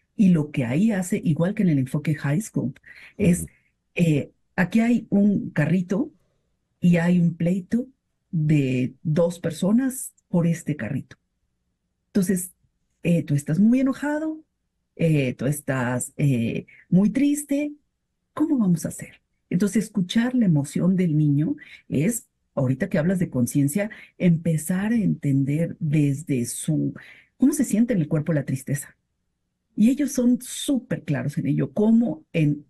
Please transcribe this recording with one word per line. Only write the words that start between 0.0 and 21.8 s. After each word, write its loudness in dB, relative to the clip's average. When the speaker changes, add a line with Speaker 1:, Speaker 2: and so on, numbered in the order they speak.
Speaker 1:
Y 4
lo 2
que -2
ahí 2
hace, -2
igual 0
que -2
en 4
el 4
enfoque -2
high -2
school, -6
es, 2
Speaker 2:
Ujú. -12
Speaker 1:
eh, 0
aquí 0
hay 0
un 2
carrito -2
y 4
hay 2
un 2
pleito -2
de 0
dos 0
personas -2
por 0
este -2
carrito. -8
Entonces, -2
eh, 2
tú -2
estás -2
muy 4
enojado, -4
eh, 0
tú -6
estás, -4
eh, 0
muy 4
triste, -2
¿cómo 0
vamos 0
a -4
hacer? -14
Entonces, 0
escuchar -2
la 2
emoción 2
del 2
niño 2